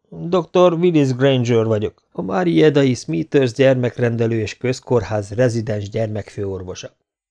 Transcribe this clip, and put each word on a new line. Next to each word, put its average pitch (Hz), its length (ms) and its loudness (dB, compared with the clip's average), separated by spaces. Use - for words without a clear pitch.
„Doktor 170 600 2
Willis 160 420 2
Granger 123 500 2
vagyok, 107 380 -4
a 175 100 -10
Mariedai 156 720 2
Smithers 151 580 -2
gyermekrendelő 120 880 0
és 107 160 -6
közkórház 110 720 -4
rezidens 110 580 -2
gyermekfőorvosa.” 101 1000 -8